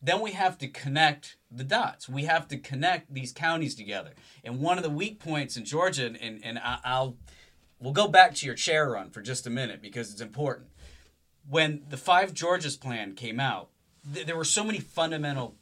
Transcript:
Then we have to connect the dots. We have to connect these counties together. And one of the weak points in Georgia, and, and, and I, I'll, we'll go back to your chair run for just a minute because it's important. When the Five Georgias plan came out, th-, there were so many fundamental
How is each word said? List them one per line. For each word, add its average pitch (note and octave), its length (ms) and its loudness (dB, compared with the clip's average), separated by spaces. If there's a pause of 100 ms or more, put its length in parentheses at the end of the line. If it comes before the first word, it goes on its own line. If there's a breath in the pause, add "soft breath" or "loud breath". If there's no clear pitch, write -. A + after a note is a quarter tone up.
Then F3 180 2
we G#3+ 120 -4
have F#3+ 260 0
to C3+ 80 -8
connect D3 720 2 (160)
the A#2+ 120 -10
dots. G3 440 -2
We C3+ 160 -4
have E3 240 2
to C#3 100 -8
connect D3+ 560 -2
these C3 180 -8
counties D#3+ 440 -2
together. G2+ 340 -8 (320 loud breath)
And B2 180 -8
one F3 160 2
of F3+ 60 -2
the D#3+ 80 -2
weak G3+ 300 -4
points D3+ 360 -4
in A#2 80 -10
Georgia, D3 420 0
and, A2+ 140 -8
and, A2 240 -10
and A#2 140 -8
I, A#2+ 260 -4
I'll, C3 320 0 (640 soft breath)
we'll C3 140 -6
go G3+ 160 4
back F#3 280 10
to D3 100 -4
your A#2+ 100 -6
chair D#3 340 2
run G2 200 -6
for A2 120 -16
just B2 240 -6
a A#2+ 40 -4
minute A#2 300 -4
because G#2 320 -10
it's G2+ 80 -14
important. B2+ 480 -6 (800 soft breath)
When D3+ 400 2
the D3 80 -8
Five F#3 380 4
Georgias E3+ 440 0
plan G#2+ 360 -6
came A#2 260 -6
out, G#2 300 -2 (420)
th-, D#3+ 140 -8
there E3 100 -2
were D#3+ 80 -2
so G#3 200 2
many G#3+ 160 -2
fundamental D3 800 -2